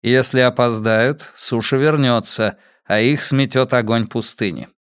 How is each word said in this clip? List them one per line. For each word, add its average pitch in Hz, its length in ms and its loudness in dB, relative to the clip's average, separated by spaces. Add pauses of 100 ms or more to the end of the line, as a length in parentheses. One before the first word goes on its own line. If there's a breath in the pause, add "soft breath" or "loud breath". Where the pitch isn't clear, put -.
Если 127 360 2
опоздают, 120 960 0
суша 120 440 -2
вернется, 127 800 0 (260 soft breath)
а 107 160 0
их 139 240 0
сметет 131 500 0
огонь 113 320 0
пустыни. 101 640 -6 (140)